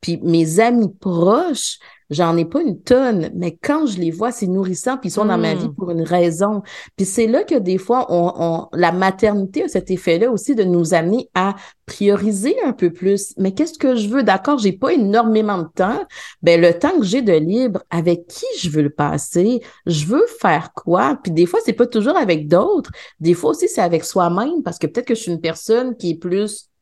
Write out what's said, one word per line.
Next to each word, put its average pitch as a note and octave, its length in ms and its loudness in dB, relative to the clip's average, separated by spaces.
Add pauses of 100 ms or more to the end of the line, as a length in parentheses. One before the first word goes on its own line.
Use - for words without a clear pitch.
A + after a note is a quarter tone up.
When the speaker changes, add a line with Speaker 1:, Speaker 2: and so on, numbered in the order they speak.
Speaker 1:
Puis E3+ 220 -4
mes E3 380 2
amis A3+ 400 2
proches, G#3 760 0 (320)
j'en E3 280 0
ai E3 80 0
pas C4 160 -2
une A3 180 -4
tonne, B3 540 2
mais E3+ 280 -6
quand D4+ 220 0
je G#3+ 140 -2
les E3+ 120 -2
vois, G#3 220 -4
c'est G#3+ 140 -4
nourrissant, F#3 500 -2
puis G#3 140 -6
ils - 20 -10
sont G#3+ 140 0
dans G#3+ 100 2
ma G#3+ 180 0
Speaker 2:
Mm. F3+ 40 -4
Speaker 1:
vie F3 180 -4
pour F3 140 -8
une E3 120 -2
raison. F3 600 0 (340)
Puis G3 80 0
c'est A3+ 220 0
là C4+ 180 2
que E4 100 -2
des F#3 220 0
fois, A#3+ 320 0
on, F3 260 2
on, E3 380 -4
la E3+ 200 2
maternité F#3+ 720 0
a E4+ 40 -4
cet F#3 220 -4
effet-là F3+ 400 0
aussi B3+ 240 -2
de A3 100 2
nous F3 300 2
amener F3 400 0
à F#3+ 200 0 (300)
prioriser G3+ 800 0
un C4 80 0
peu F3 180 0
plus. G3 460 -2
Mais F#3+ 160 0
qu'est-ce D#4 260 -4
que C4 160 2
je G#3+ 140 0
veux ? C4 140 0
D'accord, G3+ 340 2
j'ai G#3 160 0
pas C4+ 220 0
énormément G#3+ 640 2
de D#3+ 160 -6
temps. G#3 260 -2 (400)
Ben, E3+ 180 6
le E3+ 200 6
temps F4 200 2
que A#3+ 60 2
j'ai G3+ 160 0
de G#3 140 2
libre, F#3+ 560 0
avec E3+ 360 0
qui - 200 -12 (120)
je F#3 120 -6
veux D3+ 120 0
le D3 80 0
passer ? F3 720 0 (240)
Je D3+ 220 -2
veux C4+ 180 2 (160)
faire D#3+ 320 0
quoi ? A3 500 0
Puis F3 100 -4
des D#3 120 4
fois, F#4+ 180 0
c'est B3+ 120 -2
pas A#3+ 120 2
toujours A#3+ 300 0
avec E3+ 320 0
d'autres. B3 420 2 (300)
Des E3 140 4
fois - 160 0
aussi, D#4 180 0
c'est B3 140 -2
avec E3+ 220 0
soi-même, F#3+ 600 0
parce E3 140 -8
que - 80 -4
peut-être A#3 220 -4
que A#3+ 60 2
je A3 100 -6
suis F3 80 -6
une E3 100 -6
personne A3+ 520 -2
qui F3+ 160 -6
est D#3+ 80 -2
plus G3 520 -4 (120)